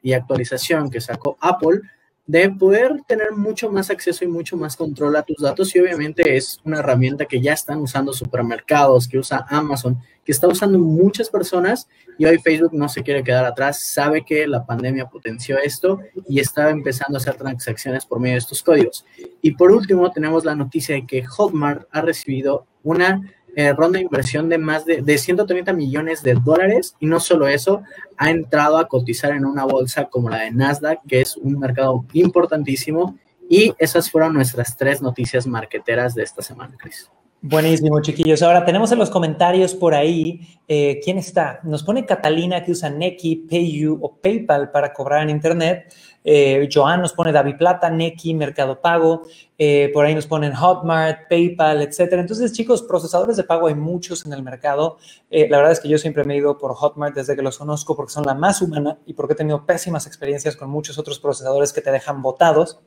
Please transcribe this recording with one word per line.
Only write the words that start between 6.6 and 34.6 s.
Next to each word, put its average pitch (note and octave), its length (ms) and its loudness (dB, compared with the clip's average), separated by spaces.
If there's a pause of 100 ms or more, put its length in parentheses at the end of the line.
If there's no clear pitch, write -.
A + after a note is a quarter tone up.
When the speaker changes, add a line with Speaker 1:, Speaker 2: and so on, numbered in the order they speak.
Speaker 1:
una D#3 160 -4
herramienta C3+ 440 2
que C3 160 -2
ya C#3 120 0
están D3+ 260 -4
usando C#3 340 -4
supermercados, B2+ 920 2
que B2+ 120 -2
usa C3+ 300 -4
Amazon, C#3 480 -2 (280)
que D3+ 80 -2
está F3 160 4
usando F#3+ 320 2
muchas F3+ 500 2
personas, F#3 580 -2 (300)
y D#3 60 2
hoy D#3+ 140 6
Facebook D#3+ 360 2
no C#3+ 140 0
se B2+ 160 -8
quiere C#3 180 -2
quedar B2+ 220 2
atrás, C3 360 -2
sabe D3+ 440 -2
que D3+ 240 0
la B2 180 -4
pandemia B2+ 400 -4
potenció A#2 500 -8
esto F3+ 440 -2 (280)
y C#3 120 0
está D3 300 0
empezando C#3 460 -4
a B2+ 40 -4
hacer C3 160 -6
transacciones C3 680 -8
por A#2 140 -6
medio B2 160 0
de B2+ 60 0
estos - 200 -10
códigos. - 460 2 (340)
Y D#3 120 2
por F3+ 180 6
último F#3+ 400 4
tenemos D#3+ 340 -2
la D3+ 120 -2
noticia C#3+ 400 -4
de B2+ 100 -8
que B2+ 180 -4
Hotmart D3 680 -2
ha D3+ 80 -4
recibido C#3 680 -2 (160)
una, F3+ 380 2 (340)
eh, D3 180 2
ronda E3+ 260 2
de F#3 60 -2
inversión D3 440 -2
de E3 100 2
más D#3 260 -2
de, D#3+ 160 0
de D3 160 2
ciento F#3 300 0
treinta F#3 260 -2
millones D#3 500 -4
de C3 120 2
dólares, E3+ 640 2
y D3+ 80 -4
no E3 140 2
solo D#3 260 2
eso, E3 360 0 (340)
ha D3+ 140 2
entrado D#3 480 2
a E3 100 0
cotizar B2 420 -2
en C#3 160 -2
una C#3 180 -4
bolsa C3 420 -2
como A#2+ 220 -4
la A2 120 -4
de A2 100 -6
Nasdaq, C#3+ 560 0
que B2+ 140 2
es - 160 -2
un C#3 220 -4
mercado C3 540 0
importantísimo. D#3+ 1040 0 (320)
Y G#3 300 6
esas D#3+ 320 0
fueron D#3+ 240 2
nuestras B2+ 420 0